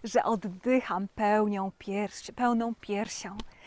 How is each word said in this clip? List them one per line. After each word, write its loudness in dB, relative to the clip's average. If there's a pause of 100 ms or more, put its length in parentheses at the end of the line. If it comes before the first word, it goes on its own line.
że 2
oddycham 0
pełnią 2
pierś-, -6
pełną 2
piersią, -6 (300)